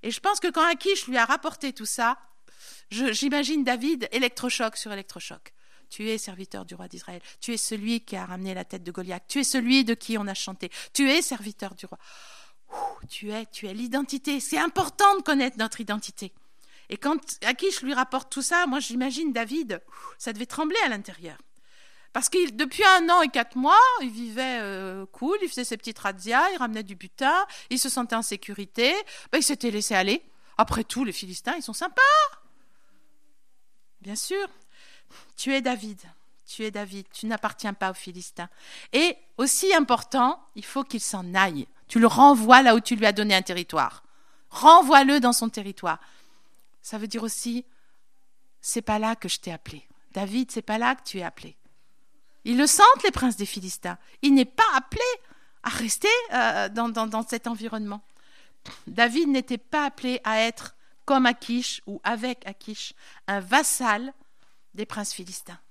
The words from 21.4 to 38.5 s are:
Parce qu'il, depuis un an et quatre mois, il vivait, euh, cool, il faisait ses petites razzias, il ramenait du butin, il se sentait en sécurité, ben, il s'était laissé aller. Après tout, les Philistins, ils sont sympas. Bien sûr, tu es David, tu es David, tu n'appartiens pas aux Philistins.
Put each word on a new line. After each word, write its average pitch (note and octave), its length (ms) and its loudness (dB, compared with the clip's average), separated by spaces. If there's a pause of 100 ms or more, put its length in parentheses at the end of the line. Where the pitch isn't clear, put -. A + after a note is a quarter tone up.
Parce B3+ 160 -2
qu'il, E4 260 0
depuis C#4 300 -2
un F#4 260 6
an F4 120 6
et D4+ 60 2
quatre B3 280 -2
mois, D4+ 240 6 (220)
il B3+ 80 -6
vivait, A#3 500 -6
euh, F#3+ 460 -8
cool, D#4 360 -4
il F4 60 -4
faisait B3 160 -6
ses A#3 120 -6
petites A3 220 -14
razzias, G#3+ 540 0
il F4 60 -6
ramenait A3 260 -4
du G3 100 -16
butin, C#4+ 500 0 (260)
il B3+ 100 -2
se C#4 80 -2
sentait A#3+ 260 -4
en A3+ 80 -2
sécurité, G#3 720 -2 (380)
ben, C#4 60 2
il D#4 60 2
s'était A#3+ 280 -2
laissé G#3 240 -2
aller. G3 260 2 (360)
Après A3+ 260 0
tout, B3+ 200 -4
les G3+ 80 -4
Philistins, F#3+ 440 -8
ils D#4 80 -10
sont A3 80 -12
sympas. F4+ 300 0 (2000)
Bien G3 140 -12
sûr, F#4+ 340 -4 (880)
tu C4 160 -4
es C4+ 80 0
David, A3 400 -6 (460)
tu - 160 -12
es G#3+ 80 -6
David, G3 420 -12
tu - 140 -10
n'appartiens G#3+ 480 -4
pas F#3+ 160 -4
aux F#3 40 -10
Philistins. F3+ 540 -14 (440)